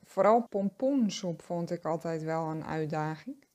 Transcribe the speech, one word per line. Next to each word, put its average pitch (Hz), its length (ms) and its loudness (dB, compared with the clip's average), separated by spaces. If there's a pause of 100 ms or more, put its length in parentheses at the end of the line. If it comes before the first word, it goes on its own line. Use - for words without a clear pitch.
vooral 208 380 4
pompoensoep 202 1000 0
vond 170 300 -4
ik 175 140 -4
altijd 165 380 -2
wel 160 260 -2
een 160 160 -6
uitdaging. 156 880 -4